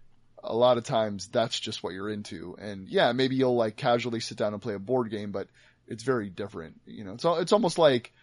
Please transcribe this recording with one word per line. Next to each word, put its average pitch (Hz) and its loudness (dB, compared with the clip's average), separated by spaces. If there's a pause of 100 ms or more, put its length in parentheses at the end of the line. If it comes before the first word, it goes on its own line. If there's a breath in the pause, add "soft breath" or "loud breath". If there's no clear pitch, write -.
(440 soft breath)
a - -4
lot 123 6
of 113 -4
times 107 -2
that's 120 0
just - -8
what 87 -6
you're 98 -6
into. 104 -10
And 95 -12
yeah, 156 4
maybe 131 2
you'll, 127 4
like, 110 2
casually 120 0
sit - -8
down 107 0
and 104 -8
play 113 -4
a 101 -6
board 113 0
game, 104 -6
but 98 -6 (400 soft breath)
it's 113 -10
very 117 0
different. 90 -10
You 117 -14
know, 95 -10
it's 123 -6
al-, 165 2
it's 175 -2
almost 202 4
like 139 4 (100)